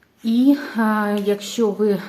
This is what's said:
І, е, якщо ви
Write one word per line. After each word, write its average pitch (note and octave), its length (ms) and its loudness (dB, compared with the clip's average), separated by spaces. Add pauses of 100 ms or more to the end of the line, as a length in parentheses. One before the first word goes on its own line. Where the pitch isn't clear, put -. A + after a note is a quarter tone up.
(240)
І, B3+ 340 4 (200)
е, G#3+ 480 0
якщо G#3 460 -2
ви G3+ 380 0